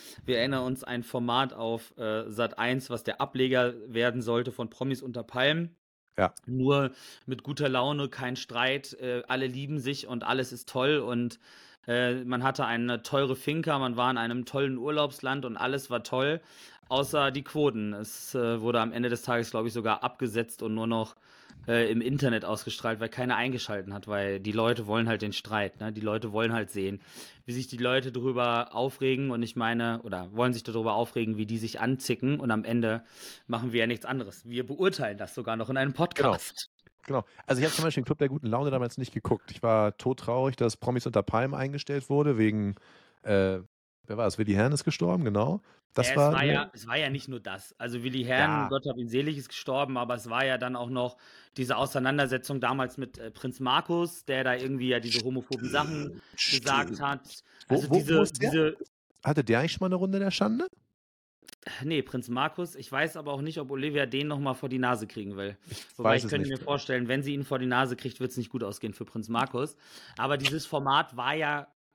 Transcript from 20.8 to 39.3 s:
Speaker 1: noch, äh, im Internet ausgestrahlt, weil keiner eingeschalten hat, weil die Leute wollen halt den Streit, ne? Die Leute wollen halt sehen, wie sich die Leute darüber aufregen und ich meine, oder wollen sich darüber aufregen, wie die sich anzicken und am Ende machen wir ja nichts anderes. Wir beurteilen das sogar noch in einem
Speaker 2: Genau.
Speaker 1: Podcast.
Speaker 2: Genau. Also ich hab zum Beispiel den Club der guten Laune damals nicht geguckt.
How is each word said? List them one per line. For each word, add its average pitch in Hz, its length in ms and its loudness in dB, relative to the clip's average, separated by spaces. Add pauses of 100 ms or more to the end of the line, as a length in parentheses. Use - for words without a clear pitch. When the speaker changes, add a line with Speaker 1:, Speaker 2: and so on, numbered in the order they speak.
Speaker 1:
noch, 113 280 0 (520)
äh, 117 240 4
im 113 100 4
Internet 123 440 2
ausgestrahlt, 110 560 -2
weil 113 80 -4
keiner 123 260 -2
eingeschalten 110 580 -2
hat, 101 140 -10
weil 98 320 0
die 104 140 -4
Leute 113 340 2
wollen 113 220 2
halt 110 120 2
den 107 120 -2
Streit, 104 480 -2
ne? 107 100 -4
Die 107 100 -8
Leute 107 300 -2
wollen 113 220 2
halt 107 160 -2
sehen, 98 320 -4 (440)
wie 120 60 -8
sich 127 160 -4
die 127 100 -10
Leute 127 360 2
darüber 120 600 2
aufregen 135 560 2
und 117 120 0
ich 113 140 -4
meine, 117 460 0
oder 92 300 -8
wollen 123 200 4
sich 110 100 -4
darüber 110 300 0
aufregen, 113 440 0
wie 107 80 0
die 113 120 -2
sich 110 240 -4
anzicken 131 580 0
und 127 120 0
am 107 120 2
Ende 113 400 0 (440)
machen 117 260 -4
wir 117 80 4
ja 113 60 4
nichts 117 180 -4
anderes. 117 420 -8
Wir 120 180 -4
beurteilen 139 520 0
das 104 180 -10
sogar 113 220 -4
noch 110 120 -4
in 131 80 0
einem 135 160 2 (220)
Speaker 2:
Genau. 120 220 4
Speaker 1:
Podcast. - 320 -10 (360)
Speaker 2:
Genau. 131 180 0 (220)
Also 127 160 2
ich 151 40 4
hab 156 80 0
zum 160 100 0
Beispiel 151 180 0
den 117 40 -2
Club 147 140 0
der 143 100 4
guten 139 180 -4
Laune 135 240 2
damals 123 260 -2
nicht 127 160 -6
geguckt. - 380 -2